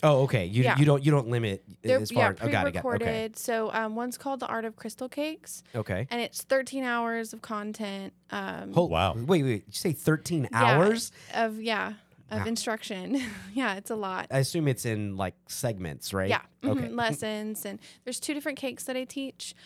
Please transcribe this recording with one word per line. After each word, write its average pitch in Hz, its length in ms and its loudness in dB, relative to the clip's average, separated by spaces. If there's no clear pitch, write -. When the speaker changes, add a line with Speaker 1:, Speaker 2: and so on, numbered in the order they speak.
Speaker 1:
Oh, 139 200 8
okay. 117 200 2
You, 107 180 2
Speaker 2:
Yeah. 135 160 6
Speaker 1:
you 147 60 8
don't, 143 180 6
you 151 80 4
don't 139 180 4
limit 113 360 0
Speaker 2:
They're, 262 160 4
Speaker 1:
as 214 140 -4
far 240 100 4
Speaker 2:
yeah, 220 60 6
Speaker 1:
oh, 113 80 0
got - 0 -
it, - 40 0
got - 140 4
it. - 20 2
Okay. - 140 -2
Speaker 2:
pre-recorded. 220 540 -2
So, 226 360 -2
um, 220 240 -2
one's 240 200 -4
called 277 240 -4
The 254 60 -6
Art 226 180 -4
of 220 120 -8
Crystal 254 320 -8
Cakes. - 560 -6
Speaker 1:
Okay. 107 360 -2
Speaker 2:
And 240 100 -2
it's - 220 -6
thirteen 262 420 0
hours 233 480 -2
of 226 100 -18
content. 208 680 -6
Um, 196 440 -6
Speaker 1:
Hol-, 170 160 4
Speaker 3:
Wow. 85 240 2
Speaker 1:
wait, 143 280 2
wait. 117 240 0
Did - 80 -14
you - 60 -6
say 175 120 0
thirteen 156 600 0
Speaker 2:
Yeah, 117 120 6
Speaker 1:
hours? 196 460 6
Speaker 2:
of, 220 260 -2
yeah, 208 340 -2
of 214 120 -2
Speaker 1:
Wow. 196 40 -2
Speaker 2:
instruction. 220 760 -2
<laughs> 190 180 -12
Yeah, 233 200 0
it's 202 160 -8
a 226 60 -4
lot. 190 340 -4
Speaker 1:
I 135 80 2
assume 147 300 2
it's 123 180 0
in, 104 300 -2
like, 95 180 -2
segments, 92 680 -6
right? 95 160 2
Speaker 2:
Yeah. 220 120 2
Mm-hmm. 277 80 0
Speaker 1:
Okay. 240 200 0
Speaker 2:
Lessons. 214 760 -4
And 202 140 -10
there's 254 160 -8
two 302 140 -4
different 285 220 -4
cakes - 280 -8
that 254 120 -4
I 254 60 -4
teach. - 520 -10